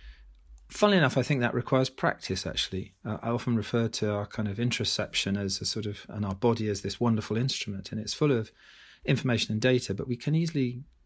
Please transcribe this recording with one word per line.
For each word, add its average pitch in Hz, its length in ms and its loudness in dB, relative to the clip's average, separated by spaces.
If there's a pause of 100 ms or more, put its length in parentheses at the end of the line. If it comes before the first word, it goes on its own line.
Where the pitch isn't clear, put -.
(680)
funnily 202 280 4
enough, 135 200 6
I 127 40 6
think 139 200 2
that 120 120 2
requires 131 360 2
practice, - 560 -2
actually. - 480 -6 (120)
Uh, 107 160 -4
I 117 80 -4
often 120 260 0
refer 117 320 0
to 107 260 -2
our 104 120 -2
kind 107 240 -4
of 98 100 -4
introception 104 760 -2
as 98 240 -2
a 101 40 -6
sort 110 200 -4
of, 104 240 -8
and 101 160 -4
our 98 100 -2
body 110 320 2
as 101 140 -2
this - 180 -6
wonderful 110 380 2
instrument, 107 540 -4
and 107 100 -4
it's - 120 -8
full 147 180 2
of 113 200 0 (540)
information 120 480 2
and 107 80 0
data, 127 320 2
but 101 140 -4
we 120 100 -4
can 147 180 -2
easily 143 480 -2 (220)